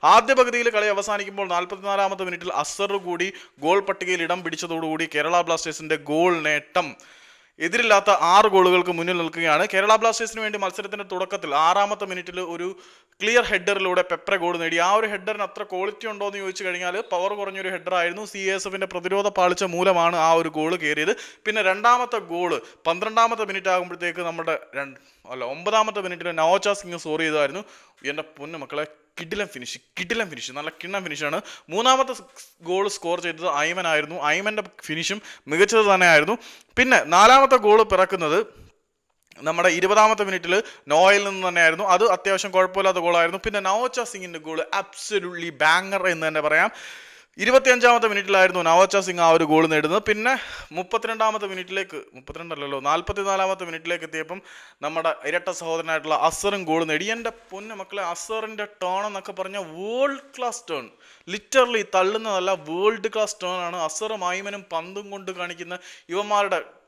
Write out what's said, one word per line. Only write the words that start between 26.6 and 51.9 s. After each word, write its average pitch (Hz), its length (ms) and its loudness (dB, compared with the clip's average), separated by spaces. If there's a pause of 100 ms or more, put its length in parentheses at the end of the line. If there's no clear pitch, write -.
സിംഗ് 175 240 -12
സ്കോർ 156 200 -4
ചെയ്തതായിരുന്നു. 151 380 -2 (480)
എൻ്റെ 151 120 -8 (140)
പൊന്നു 151 260 -14
മക്കളെ, 147 220 -6 (340)
കിടിലൻ 185 340 -8
ഫിനിഷ്, 123 240 -14 (200)
കിടിലൻ 196 340 -4
ഫിനിഷ്, 127 260 -12
നല്ല 151 120 -8 (120)
കിണ്ണം 190 240 -8
ഫിനിഷാണ്. 151 320 -6 (360)
മൂന്നാമത്തെ 254 440 2
സ്-, 196 80 -20 (440)
ഗോൾ 190 160 0 (100)
സ്കോർ 175 300 -4
ചെയ്തത് 165 220 -6 (200)
ഐമൻ 180 240 -4
ആയിരുന്നു. 151 260 -2 (160)
ഐമൻ്റെ 208 300 -4 (240)
ഫിനിഷും 170 340 -6 (300)
മികച്ചത് 208 420 4
തന്നെയായിരുന്നു. 175 420 6 (440)
പിന്നെ 247 200 4 (160)
നാലാമത്തെ 254 520 8
ഗോൾ 214 140 8 (120)
പിറക്കുന്നത് 185 440 2 (1120)
നമ്മുടെ 170 300 2
ഇരുപതാമത്തെ 208 500 4
മിനിറ്റിൽ 175 260 -2 (380)
നോയിൽ 190 380 6
നിന്ന് 190 180 -8
തന്നെയായിരുന്നു. 170 380 2 (100)
അത് 196 100 4 (120)
അത്യാവശ്യം 196 400 -2
കുഴപ്പമില്ലാത്ത 185 480 2
ഗോളായിരുന്നു. 170 400 2
പിന്നെ 208 140 -2 (100)
നവോച്ച 240 300 -2 (120)
സിംഗിൻ്റെ 180 280 -12 (100)
ഗോൾ 160 100 -6 (220)
absolutely 180 680 -6 (140)
ബാങ്ങർ 185 400 2 (100)
എന്ന് 160 140 -4
തന്നെ 156 220 -2
പറയാം. 165 200 4 (760)
ഇരുപത്തിയഞ്ചാമത്തെ 247 680 6
മിനിറ്റിലായിരുന്നു 190 560 4
നവോച്ച 185 380 6
സിംഗ് 175 200 0
ആ 165 120 8
ഒരു 165 140 4
ഗോൾ 156 200 6
നേടുന്നത്. 156 380 2
പിന്നെ 220 240 2 (440)
മുപ്പത്തിരണ്ടാമത്തെ 220 760 -2
മിനിറ്റിലേക്ക്, 185 460 -8 (200)